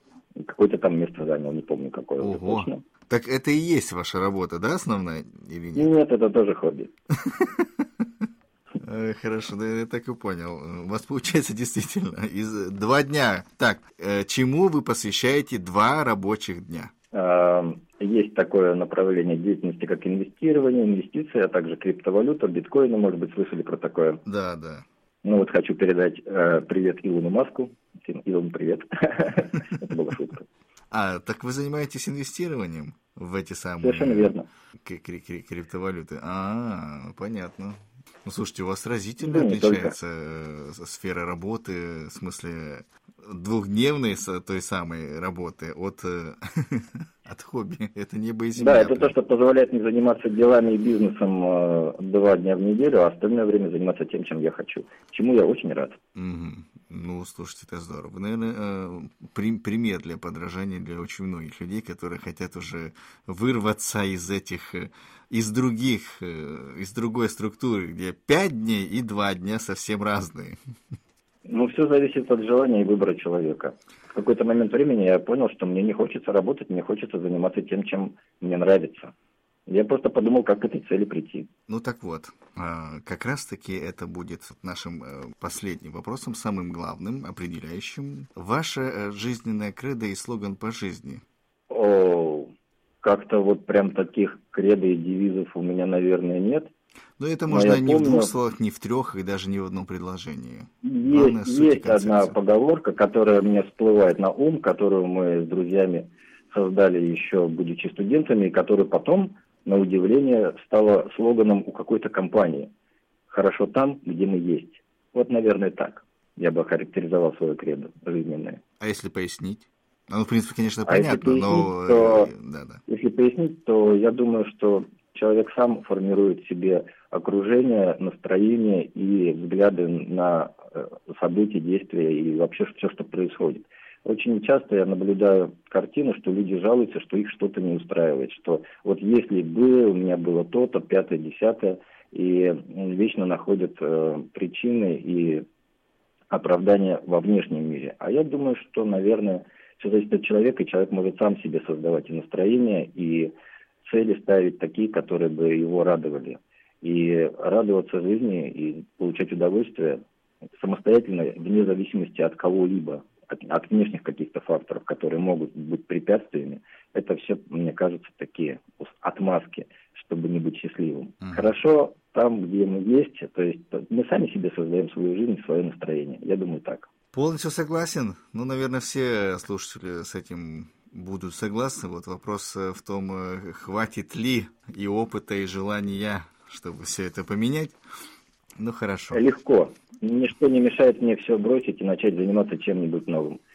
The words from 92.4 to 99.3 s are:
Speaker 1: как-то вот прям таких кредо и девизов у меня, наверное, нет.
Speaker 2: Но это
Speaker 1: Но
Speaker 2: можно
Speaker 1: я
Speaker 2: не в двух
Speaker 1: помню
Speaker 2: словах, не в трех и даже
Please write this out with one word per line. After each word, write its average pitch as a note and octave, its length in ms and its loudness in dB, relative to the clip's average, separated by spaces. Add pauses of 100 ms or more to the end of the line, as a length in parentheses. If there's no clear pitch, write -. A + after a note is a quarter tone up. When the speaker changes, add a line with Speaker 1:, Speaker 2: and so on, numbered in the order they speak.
Speaker 1:
как-то G#2 420 2
вот G2+ 240 2
прям G2+ 260 4
таких F#2+ 460 0 (140)
кредо G2 340 4
и F2+ 120 4
девизов F#2 580 -2
у F2 60 -6
меня, F2+ 240 -2
наверное, F2+ 540 2
нет. C3+ 280 0 (520)
Speaker 2:
Но C#3 80 -6
это D#3+ 200 -2
Speaker 1:
Но D3+ 80 0
Speaker 2:
можно G#2 180 6
Speaker 1:
я A#2 60 4
Speaker 2:
не C3+ 160 4
в D#3 80 8
двух - 60 4
Speaker 1:
помню A#2+ 140 6
Speaker 2:
словах, A2+ 360 -2
не A2 100 0
в - 100 -14
трех A#2 360 -4
и F#2+ 80 -6
даже F#2+ 260 -4